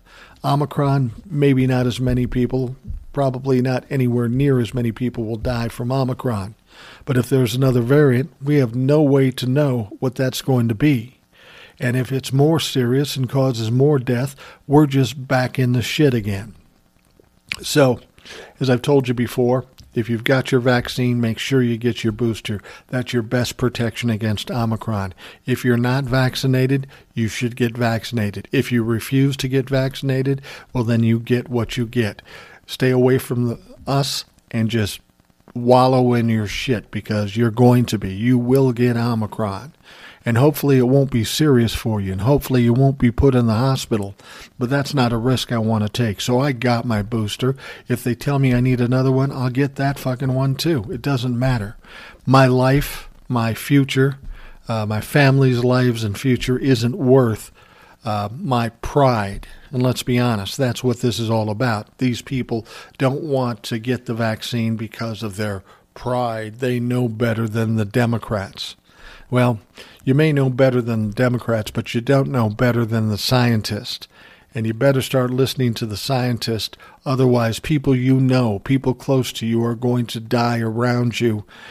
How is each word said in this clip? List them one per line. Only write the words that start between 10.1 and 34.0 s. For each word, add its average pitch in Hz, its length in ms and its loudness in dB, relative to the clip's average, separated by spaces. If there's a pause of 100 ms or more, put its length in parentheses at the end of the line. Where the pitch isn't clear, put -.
that's 131 260 -2
going 123 240 2
to 117 80 0
be. 127 460 0 (580)
And 123 180 -2
if 127 140 -2
it's 131 220 -4
more 147 260 4
serious 135 560 0
and 127 160 -4
causes 127 400 0
more 139 300 4
death, 127 340 -2 (320)
we're 147 200 6
just 135 420 -2
back 127 300 0
in 127 140 2
the 123 100 2
shit 147 300 2
again. 104 420 -4 (1080)
So, 131 380 4 (580)
as 131 100 0
I've 123 140 2
told 139 240 4
you 127 80 -2
before, 123 520 0 (280)
if 117 160 -2
you've 113 140 -4
got 131 260 0
your 131 100 4
vaccine, 123 600 0
make 113 180 -2
sure 135 240 0
you 117 140 0
get 113 260 -4
your 110 100 0
booster. 110 480 -4 (280)
That's 123 240 -6
your 123 100 0
best 120 340 -4
protection 120 540 -2
against 107 400 -4
Omicron. 110 640 -4 (320)
If 127 180 -2
you're 123 120 4
not 123 260 0
vaccinated, 131 840 0 (260)
you 113 140 -2
should 120 260 -4
get 120 220 0
vaccinated. 113 760 -2
If - 220 0
you 120 100 2
refuse 135 540 0
to 135 100 -6
get 131 240 -2
vaccinated, 135 720 -2 (300)
well, 127 100 -2
then 113 220 2
you 113 160 2
get 120 280 -2
what 120 280 -4
you 123 100 -2
get. 113 360 -4 (440)
Stay - 240 0
away 127 280 4
from 123 280 -2
the, 117 140 -6 (260)
us 139 380 -2 (260)